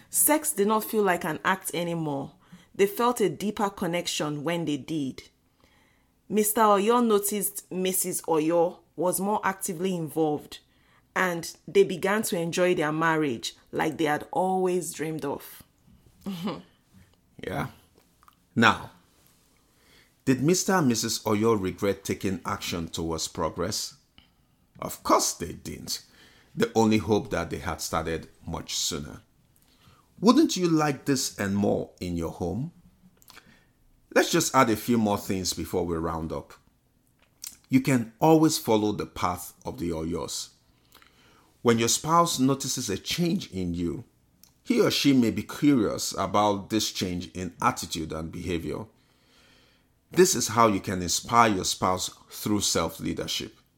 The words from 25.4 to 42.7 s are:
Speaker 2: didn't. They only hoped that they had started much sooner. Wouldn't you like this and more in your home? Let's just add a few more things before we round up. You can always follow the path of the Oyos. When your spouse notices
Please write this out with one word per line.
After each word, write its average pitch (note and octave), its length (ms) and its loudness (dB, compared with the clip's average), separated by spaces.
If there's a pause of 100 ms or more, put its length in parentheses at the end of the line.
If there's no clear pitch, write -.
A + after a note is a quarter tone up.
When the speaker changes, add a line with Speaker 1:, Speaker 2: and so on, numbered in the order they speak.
Speaker 2:
didn't. - 500 -10 (540)
They - 180 0
only A2 240 4
hoped G2+ 340 0
that E2 180 -4
they E2 100 -8
had D#2 220 -8
started E2 480 -6 (180)
much D#2 280 -8
sooner. D2 460 -6 (960)
Wouldn't C4 360 6
you F3+ 140 0
like D3+ 360 0
this C3+ 320 -2
and G2 180 -2
more G2+ 340 0 (100)
in F2 160 -6
your E2 160 -4
home? G2+ 400 -6 (1400)
Let's - 180 4
just - 240 2
add B2+ 140 6
a G#2+ 80 2
few A#2+ 200 2
more G#2 200 4
things F#2 360 -4
before F#2 320 -4
we E2+ 120 -4
round D#2+ 340 -4
up. C#2+ 220 -10 (1120)
You C3 140 4
can B2+ 400 0
always D#3 360 6
follow G#2+ 360 2
the D#2+ 120 -4
path - 480 -6 (120)
of E2+ 120 -10
the E2+ 120 -4
Oyos. D#2+ 600 -6 (1120)
When A#2 180 4
your A2+ 100 2
spouse E3 500 2
notices C3 500 0